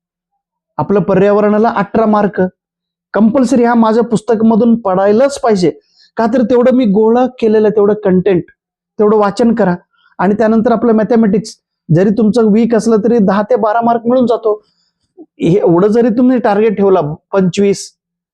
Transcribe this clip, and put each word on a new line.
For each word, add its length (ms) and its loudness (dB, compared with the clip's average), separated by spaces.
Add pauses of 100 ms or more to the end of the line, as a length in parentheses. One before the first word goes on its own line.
(760)
आपलं 240 -2
पर्यावरणाला 680 0
अठरा 380 -2
मार्क, 360 -2 (680)
कंपल्सरी 520 0
हा 100 0
माझ्या 280 0
पुस्तकामधून 800 0
पडायलाच 600 0
पाहिजे. 320 0 (440)
का 100 -2
तर 160 0
तेवढं 300 2
मी 120 0
गोळा 420 2
केलेलं, 420 0
तेवढं 260 0
कंटेंट, 480 0 (560)
तेवढं 180 2
वाचन 380 0
करा. 220 0 (420)
आणि 160 0
त्यानंतर 380 0
आपलं 200 0
मॅथेमॅटिक्स, 640 0 (360)
जरी 140 2
तुमचं 440 0
वीक 220 0
असलं 220 0
तरी 220 0
दहा 240 0
ते 140 -2
बारा 240 0
मार्क 260 -2
मिळून 200 0
जातो. 380 -2 (540)
हे 400 -4
एवढं 300 2
जरी 200 0
तुम्ही 300 0
टार्गेट 380 0
ठेवला, 240 2 (320)
पंचवीस, 560 -2 (460)